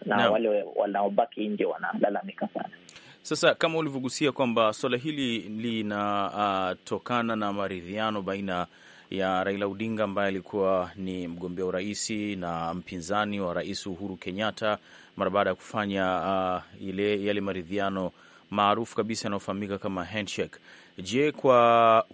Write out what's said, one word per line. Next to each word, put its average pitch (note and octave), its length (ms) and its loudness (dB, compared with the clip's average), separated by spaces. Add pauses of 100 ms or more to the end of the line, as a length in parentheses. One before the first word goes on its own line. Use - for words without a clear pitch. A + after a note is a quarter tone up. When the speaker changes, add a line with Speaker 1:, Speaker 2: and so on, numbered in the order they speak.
Speaker 1:
na G#2 120 2
Speaker 2:
Naam. G#2 160 6
Speaker 1:
wale G#2+ 320 2 (100)
wanaobaki G2+ 720 2
nje G#2 180 0
wanalalamika F#2+ 840 -2
sana. - 220 -10 (520)
Speaker 2:
Sasa D3+ 340 2
kama E3 220 0
ulivyogusia C#3 540 0
kwamba A#2 420 4
swala B2 240 0
hili C3 420 -2
lina, G#2 1000 -2
ah, F#2+ 460 2
tokana A#2 520 -2
na G#2 180 -2
maridhiano G2+ 680 -4
baina F#2+ 460 -2 (420)
ya F#2 340 2
Raila G2+ 240 0
Odinga G#2+ 360 -2
ambaye G2+ 240 0
alikuwa F#2+ 680 0
ni F#2 320 -6
mgombea F2+ 380 -6
urais F#2 440 -4 (280)
na E2+ 360 -4
mpinzani G2 680 -4
wa F2+ 140 -2
Rais F2 340 -4
Uhuru F#2+ 280 -8
Kenyatta G2+ 640 -2 (400)
mara G2 140 0
baada G2 180 4
ya F#2 60 0
kufanya, G2 500 -2
ah, F#2 560 0 (200)
ile, G2+ 440 0
yale G2+ 160 0
maridhiano F#2+ 680 -2 (380)
maarufu G#2 460 2
kabisa A2 300 -2
yanayofahamika G2+ 520 -4
kama F#2+ 280 -4
handshake. F#2+ 540 -6 (380)
Je, A#2+ 340 2
kwa A#2 840 8